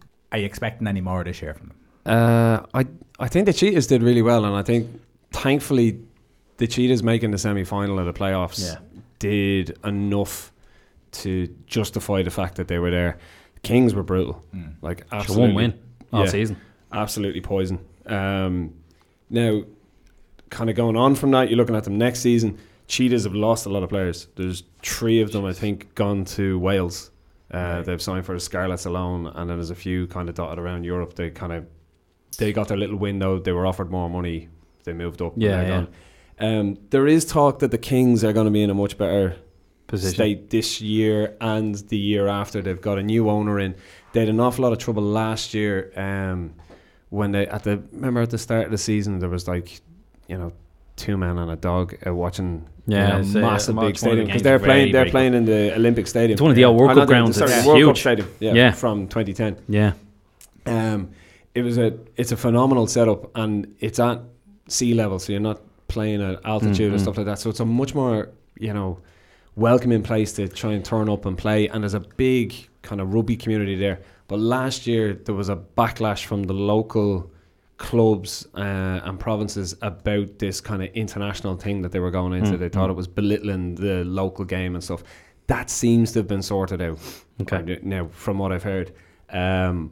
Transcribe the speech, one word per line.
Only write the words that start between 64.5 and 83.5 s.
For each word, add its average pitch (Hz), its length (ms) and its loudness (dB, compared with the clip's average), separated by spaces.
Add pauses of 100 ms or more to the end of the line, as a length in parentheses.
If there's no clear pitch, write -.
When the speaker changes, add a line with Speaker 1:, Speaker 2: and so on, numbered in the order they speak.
Speaker 2:
sea 120 260 0
level, 104 240 0
so 95 140 -6
you're 101 80 -2
not 107 200 -4 (280)
playing 107 340 -2
at 92 220 -6
altitude 107 460 0
Speaker 3:
Mm, - 40 -2
Speaker 2:
and 101 60 0
Speaker 3:
mm. - 20 2
Speaker 2:
stuff 98 160 -2
like 104 80 -2
that. 101 120 -4
So 113 120 -6
it's 107 100 -6
a 117 60 -2
much 127 280 0
more, 123 360 0 (280)
you 107 140 -6
know, 95 260 -6 (580)
welcoming 117 460 4
place 107 320 -2
to 98 140 -4
try 107 240 -6
and 101 120 -4
turn 107 260 0
up 101 160 -2
and 95 100 -4
play. 107 320 0
And 107 140 -6
there's 101 120 -4
a 104 60 -2
big 127 540 0 (260)
kind 101 200 -8
of 95 120 -4
rugby 113 240 2
community 104 380 -2
there. 95 260 -2 (280)
But 101 100 -4
last 131 480 -2
year 110 260 2
there 101 220 -6
was 98 160 -4
a 98 60 -2 (200)
backlash 113 480 0
from 101 200 -4
the 95 100 -4
local 101 760 0 (460)
clubs, 110 800 0
uh, 95 500 -4
and 92 140 -8
provinces 104 640 -4
about 104 560 -4
this 98 220 -4
kind 101 220 -6
of 90 120 -6
international 101 640 -6
thing 101 260 -4
that 87 100 -6
they 95 60 -4
were 90 140 -2
going 90 200 -2
into. 95 200 0
Speaker 3:
Mm, 90 80 -2
Speaker 2:
They 87 80 -4
thought 95 200 0
Speaker 3:
mm. 92 40 -2
Speaker 2:
it 87 40 -6
was 90 120 -8
belittling 101 640 -2